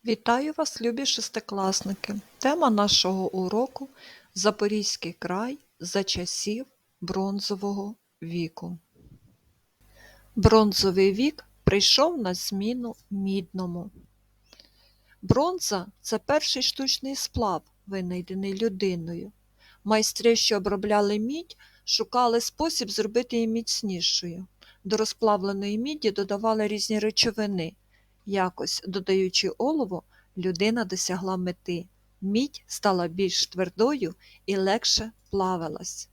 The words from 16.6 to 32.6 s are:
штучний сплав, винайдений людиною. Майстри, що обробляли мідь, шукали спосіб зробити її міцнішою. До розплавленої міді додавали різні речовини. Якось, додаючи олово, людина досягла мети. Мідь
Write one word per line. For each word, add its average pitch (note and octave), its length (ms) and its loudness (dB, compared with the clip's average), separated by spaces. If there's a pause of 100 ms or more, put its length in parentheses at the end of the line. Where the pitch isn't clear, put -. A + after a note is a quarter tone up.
штучний C4+ 540 -2
сплав, G3 460 -2 (240)
винайдений F#3+ 720 -6
людиною. F#3 760 -2 (520)
Майстри, A3 520 4
що A3+ 200 2
обробляли G#3 640 2
мідь, C#4+ 380 -6 (280)
шукали A#3 560 2
спосіб D4 500 -2
зробити A3+ 460 0
її A3+ 120 2
міцнішою. F#3 960 -2 (380)
До G#3 120 0
розплавленої G3+ 840 0
міді C#4 320 0
додавали G#3 580 0
різні G#3+ 300 0
речовини. G#3 760 0 (560)
Якось, F#3 560 -2
додаючи F#3+ 640 0
олово, A#3+ 540 0 (340)
людина F#3+ 480 0
досягла F#3 520 -2
мети. F3+ 500 -6 (340)
Мідь G#3+ 460 0